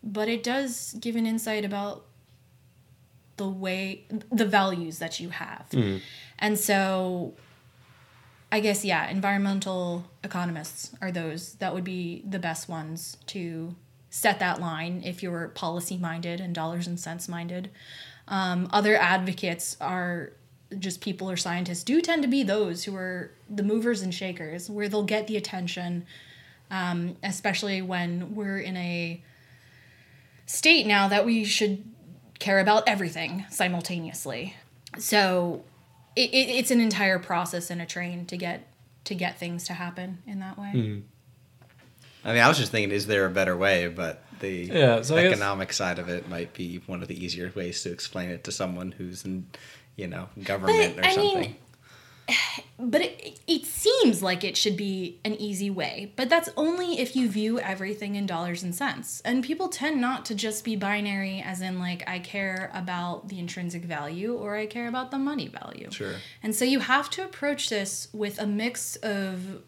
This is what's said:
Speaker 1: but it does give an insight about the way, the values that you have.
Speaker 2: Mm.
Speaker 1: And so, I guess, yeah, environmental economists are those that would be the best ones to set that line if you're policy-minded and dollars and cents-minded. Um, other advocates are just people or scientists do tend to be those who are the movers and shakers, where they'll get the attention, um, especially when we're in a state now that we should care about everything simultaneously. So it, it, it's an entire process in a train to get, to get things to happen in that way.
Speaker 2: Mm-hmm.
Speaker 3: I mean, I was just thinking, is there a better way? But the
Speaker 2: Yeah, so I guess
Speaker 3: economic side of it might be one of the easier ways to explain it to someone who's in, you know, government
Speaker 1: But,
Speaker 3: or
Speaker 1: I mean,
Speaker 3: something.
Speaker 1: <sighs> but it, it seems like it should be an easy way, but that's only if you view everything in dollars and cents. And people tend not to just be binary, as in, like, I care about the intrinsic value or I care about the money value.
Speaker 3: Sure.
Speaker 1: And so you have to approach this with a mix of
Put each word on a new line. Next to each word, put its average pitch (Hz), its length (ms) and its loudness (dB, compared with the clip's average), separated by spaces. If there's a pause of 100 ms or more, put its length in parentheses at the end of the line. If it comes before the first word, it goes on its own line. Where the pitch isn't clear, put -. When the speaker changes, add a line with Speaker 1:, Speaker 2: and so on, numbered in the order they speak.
Speaker 1:
but 214 240 -2
it 233 140 0
does 247 580 -2
give 233 160 -2
an 226 100 2
insight 220 380 0
about 202 400 -4 (1300)
the 196 120 -2
way, 190 560 -2 (260)
the 226 140 6
values 185 540 4
that 165 200 -6
you 170 120 -8
have. - 420 -10
Speaker 2:
Mm. 98 280 4 (380)
Speaker 1:
And 208 200 2
so, 190 760 2 (1200)
I 214 80 4
guess, 208 240 2
yeah, 175 240 2
environmental 196 960 0 (180)
economists 175 760 -6
are 190 100 -4
those 165 440 -6
that 185 200 -2
would 185 100 -4
be 180 440 -6
the 196 100 -4
best 165 300 -4
ones 160 480 -8 (120)
to 170 460 -8 (360)
set 202 280 2
that 180 220 0
line 170 440 -4
if 175 200 -8
you're 170 240 -4
policy-minded 170 920 -4
and 180 140 -4
dollars 170 320 -2
and 175 140 -6
cents-minded. 175 680 -8 (580)
Um, 185 440 0
other 208 240 6
advocates 180 840 2
are 180 500 -2 (480)
just 185 220 -4
people 190 300 -4
or 180 60 -2
scientists 175 460 -2
do 294 180 4
tend 339 220 2
to 277 60 2
be 269 160 4
those 196 400 0
who 196 100 -6
are 185 380 -6 (180)
the 202 140 -2
movers 220 380 2
and 185 120 -2
shakers, 175 560 -6
where 208 180 -2
they'll 208 140 2
get 214 240 0
the 220 100 -2
attention, 175 720 -4 (640)
um, 175 540 -2
especially 196 580 0
when 180 540 -2
we're 196 220 -2
in 185 180 -4
a 175 440 -2 (1300)
state 320 400 6
now 202 220 6
that 208 180 6
we 226 180 4
should 208 380 2 (560)
care 196 220 4
about 214 280 6
everything 175 640 0
simultaneously. 170 1040 -2 (440)
So 185 680 4 (520)
it, 240 140 4
it, 262 200 4
it's 254 200 2
an 240 100 6
entire 196 380 4
process 180 520 -2
in 170 100 -4
a 170 60 -6
train 175 400 -6
to 180 100 -10
get, 175 360 -6 (320)
to 214 100 -4
get 180 240 -2
things 175 260 -6
to - 100 -6
happen 180 520 -8
in 202 140 -8
that 190 180 -10
way. 143 160 -8
Speaker 2:
Mm-hmm. 107 260 0 (1300)
Speaker 3:
I 110 60 0
mean, 117 100 8
I 123 60 12
was 160 100 8
just 113 140 0
thinking, 104 180 2
is 101 160 0
there 101 200 4
a 92 40 2
better 92 260 2
way? 90 320 4
But 82 340 -6 (180)
the 98 100 -2
Speaker 2:
Yeah, 113 520 4
so 135 140 2
I 170 60 8
guess 180 100 8
Speaker 3:
economic 98 400 0
side 90 260 0
of 87 100 -6
it 87 200 -4
might 87 260 -6
be 90 320 -6
one 90 160 -6
of 90 60 -10
the 90 140 -8
easier 90 320 -6
ways 87 280 -4
to 90 100 -4
explain 90 380 -6
it 85 140 -8
to - 80 -6
someone 90 400 -4
who's 90 320 -10
in, 92 220 -6 (500)
you 95 120 -6
know, 90 200 -8 (140)
government 427 540 4
Speaker 1:
But, - 80 -2
Speaker 3:
or 359 40 6
Speaker 1:
I 381 80 4
mean, 403 180 4
Speaker 3:
something. - 220 -2 (720)
Speaker 1:
<sighs> - 520 -2
but 254 240 2
it, - 440 -6
it 330 200 2
seems 392 560 6
like 180 200 0
it 190 140 -2
should 202 180 4
be 190 480 -2
an 214 120 -2
easy 202 340 -4
way, 190 480 -4
but 254 140 0
that's 330 260 6
only 339 420 2
if 240 160 0
you 254 140 4
view 214 320 2
everything 202 540 -4
in 202 100 -2
dollars 175 380 -2
and 175 120 -2
cents. - 480 -4
And 247 220 2
people 330 240 -2
tend 294 320 0
not 247 240 0
to 233 100 -4
just 214 300 -4
be 226 120 0
binary, 196 680 -2
as 185 160 -6
in, 185 180 -4
like, 180 300 -4
I 180 120 -4
care 190 520 -4
about 180 560 -4
the 196 100 -8
intrinsic 175 460 -6
value 170 500 -4
or 208 220 -4
I 214 80 -2
care 240 240 -6
about 254 220 -4
the 277 80 -2
money 269 300 0
value. - 420 -12
Speaker 3:
Sure. - 240 -6 (280)
Speaker 1:
And 220 120 -2
so 247 100 2
you 262 160 6
have 277 300 4
to - 120 -4
approach 285 460 -2
this 196 460 -2
with 208 260 -4
a 214 60 0
mix 214 500 -2
of 190 720 -4